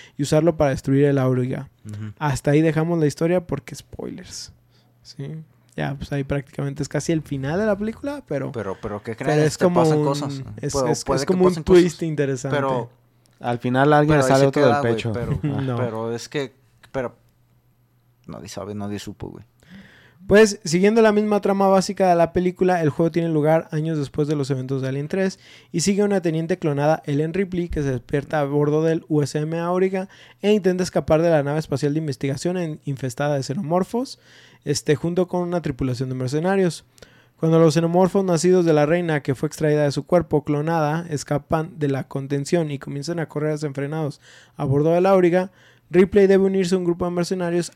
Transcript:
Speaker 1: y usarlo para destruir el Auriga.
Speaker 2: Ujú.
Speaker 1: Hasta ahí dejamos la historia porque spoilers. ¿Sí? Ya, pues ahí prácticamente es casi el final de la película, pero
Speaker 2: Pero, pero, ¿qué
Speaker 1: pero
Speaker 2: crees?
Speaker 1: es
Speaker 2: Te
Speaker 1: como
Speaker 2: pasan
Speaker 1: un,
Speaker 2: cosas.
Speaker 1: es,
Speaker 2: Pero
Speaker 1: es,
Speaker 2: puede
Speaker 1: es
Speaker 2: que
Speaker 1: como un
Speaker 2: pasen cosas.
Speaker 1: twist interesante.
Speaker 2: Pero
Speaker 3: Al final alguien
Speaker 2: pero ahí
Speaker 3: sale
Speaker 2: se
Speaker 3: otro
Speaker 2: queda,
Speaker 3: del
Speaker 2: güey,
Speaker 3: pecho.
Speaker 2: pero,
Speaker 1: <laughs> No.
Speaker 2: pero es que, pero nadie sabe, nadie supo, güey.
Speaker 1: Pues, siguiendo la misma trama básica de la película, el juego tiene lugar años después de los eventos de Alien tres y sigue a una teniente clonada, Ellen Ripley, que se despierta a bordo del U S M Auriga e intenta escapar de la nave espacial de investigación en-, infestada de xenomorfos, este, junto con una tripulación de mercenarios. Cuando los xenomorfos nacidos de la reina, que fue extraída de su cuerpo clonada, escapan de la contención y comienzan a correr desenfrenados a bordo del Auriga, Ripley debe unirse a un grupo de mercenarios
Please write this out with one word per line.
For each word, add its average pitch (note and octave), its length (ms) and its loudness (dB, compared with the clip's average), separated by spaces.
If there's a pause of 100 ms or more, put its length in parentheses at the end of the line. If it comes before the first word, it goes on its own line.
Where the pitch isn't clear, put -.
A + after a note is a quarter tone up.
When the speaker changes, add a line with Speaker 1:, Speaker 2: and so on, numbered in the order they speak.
(180)
Speaker 1:
y C#3+ 60 -2
usarlo D#3+ 320 2
para D3 160 2
destruir C#3 320 2
el C#3+ 140 2
Auriga. C3 520 -2 (160)
Speaker 2:
Ujú. G#2+ 320 -12
Speaker 1:
Hasta D3 340 -2
ahí D3+ 80 6
dejamos D#3+ 380 0
la D3+ 80 2
historia E3+ 400 -2
porque - 300 -8
spoilers. - 760 -14 (520)
¿Sí? C#3 240 -14 (480)
Ya, C#3+ 180 -4
pues - 160 -12
ahí C#3+ 140 -4
prácticamente C#3 580 -6
es C3+ 60 -6
casi D3+ 240 -4
el D#3 100 -2
final C#3+ 380 -6
de A3 60 -2
la G3+ 120 0
película, C4 480 -8
pero C#3 240 -6
Speaker 2:
Pero, G2 320 -8
pero, G#2 180 -8
¿qué A2+ 160 -10
Speaker 1:
pero C#3 140 -6
Speaker 2:
crees? D3+ 160 2
Speaker 1:
es - 120 -4
Speaker 2:
Te - 60 0
Speaker 1:
como F3 180 2
Speaker 2:
pasan D#3 160 2
Speaker 1:
un, D3+ 60 0
Speaker 2:
cosas. C#3 380 -4 (180)
Speaker 1:
es, - 140 -6
Speaker 2:
Pero C3 140 0
Speaker 1:
es, A#2 160 -2
Speaker 2:
puede C3+ 160 0
Speaker 1:
es - 40 -4
Speaker 2:
que - 80 -6
Speaker 1:
como F3+ 120 2
un F#3 60 6
Speaker 2:
pasen E3 120 -4
cosas. F3+ 200 8
Speaker 1:
twist E3+ 200 -2
interesante. C#3 540 -2
Speaker 2:
Pero C3 340 -2 (500)
Speaker 3:
Al A#2+ 180 -4
final C3+ 340 2
alguien D3+ 280 4
Speaker 2:
pero - 40 4
ahí - 40 2
Speaker 3:
sale C3+ 140 6
Speaker 2:
se C#3 40 6
Speaker 3:
otro C#3 160 2
Speaker 2:
queda, B2+ 120 6
Speaker 3:
del C#3+ 80 0
Speaker 2:
güey, A#2 120 0
Speaker 3:
pecho. A2+ 180 -4
Speaker 2:
pero, A#2+ 300 -4
Speaker 1:
<laughs> C#3 200 -4
No. B2+ 140 -4
Speaker 2:
pero A2+ 380 -4
es A#2 140 -10
que, C#3 260 -8 (380)
pero B2 240 -6 (1120)
nadie A1+ 200 -16
sabe, G2+ 280 -12
nadie G2+ 240 -8
supo, G2 300 -14
güey. G1+ 140 -18 (840)
Speaker 1:
Pues, G3+ 360 6
siguiendo F#3+ 380 4
la A3 100 6
misma G#3 300 0
trama G3 240 2
básica F#3+ 420 2
de F3 60 4
la E3 180 2
película, F3+ 480 0
el D#3 80 2
juego E3 220 0
tiene E3 180 0
lugar D#3 440 2
años D#3 260 -4
después C#3+ 300 -4
de D3+ 80 -2
los C3+ 140 -4
eventos C3 300 -4
de C3 80 -4
Alien C#3+ 200 -6
tres F#3+ 300 -4 (340)
y E3+ 80 -2
sigue G3 200 2
a G#3 60 2
una G3 160 0
teniente E3 360 -2
clonada, D3+ 460 0
Ellen D3+ 300 -2
Ripley, F3+ 340 -4
que D3+ 140 -4
se C#3 80 -2
despierta C#3+ 500 -4
a C#3+ 40 0
bordo D3 400 0
del E3 240 0
U D3+ 140 0
S C#3 160 -4
M D#3+ 200 -4
Auriga F#3 500 -2 (320)
e G3+ 120 2
intenta F#3 320 2
escapar D#3+ 360 0
de E3+ 100 4
la D3+ 120 4
nave D3 160 -2
espacial C#3+ 340 -2
de D3+ 60 -2
investigación D3+ 580 -4
en-, D#3 300 -6
infestada C#3+ 480 -4
de C3+ 80 -2
xenomorfos, F#3 760 -4 (460)
este, D3 320 -2
junto F3 320 -2
con F3+ 140 -2
una F3 180 -4
tripulación C3 480 -4
de C3 60 -6
mercenarios. D#3+ 720 -2 (500)
Cuando E3 220 4
los E3 160 6
xenomorfos F3 500 2
nacidos F3+ 400 4
de E3 80 4
la D3 140 4
reina, D#3+ 360 0
que C#3 120 -2
fue D#3 140 -4
extraída D3+ 340 0
de C#3+ 100 0
su C#3 140 -6
cuerpo D#3+ 360 0
clonada, D#3 680 -2
escapan D#3 680 -4
de D3 100 -2
la C3+ 200 -4
contención C#3+ 640 -2
y C#3 80 -6
comienzan C#3+ 400 -8
a D#3 100 -4
correr D3+ 240 -4
desenfrenados D3 680 -6 (340)
a D3 80 -6
bordo D3 300 2
del F3+ 100 4
Auriga, F#3 460 4 (440)
Ripley F#3+ 320 6
debe F#3+ 180 6
unirse F#3+ 300 2
a F#3 40 4
un F3+ 60 -4
grupo F3 220 0
de F3 40 -2
mercenarios F3 640 -2